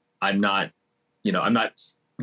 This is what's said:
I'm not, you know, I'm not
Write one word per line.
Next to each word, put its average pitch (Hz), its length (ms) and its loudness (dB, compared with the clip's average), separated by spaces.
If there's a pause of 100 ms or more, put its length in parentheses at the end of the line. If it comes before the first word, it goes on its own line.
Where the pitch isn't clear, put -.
(220)
I'm 98 180 0
not, 98 300 0 (540)
you 98 100 0
know, 90 80 0
I'm 104 100 2
not 113 300 0 (420)